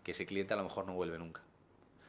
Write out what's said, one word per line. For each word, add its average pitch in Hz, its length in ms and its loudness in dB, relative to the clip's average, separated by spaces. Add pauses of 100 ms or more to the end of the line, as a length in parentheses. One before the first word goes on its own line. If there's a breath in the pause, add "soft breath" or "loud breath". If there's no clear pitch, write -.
Que 90 80 -2
ese 87 140 0
cliente 98 300 2
a - 20 4
lo 98 60 2
mejor 92 240 -2
no 92 80 -2
vuelve 85 240 0
nunca, 82 220 -8 (680 loud breath)